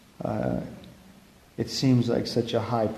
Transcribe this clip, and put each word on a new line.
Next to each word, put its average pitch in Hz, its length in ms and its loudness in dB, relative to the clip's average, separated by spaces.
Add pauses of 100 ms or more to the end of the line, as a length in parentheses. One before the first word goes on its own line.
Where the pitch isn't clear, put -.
(240)
Uh, 120 380 -2 (960)
it 113 120 -2
seems 123 380 4
like 117 200 2
such 117 280 0
a 110 160 -2
high 113 160 2 (100)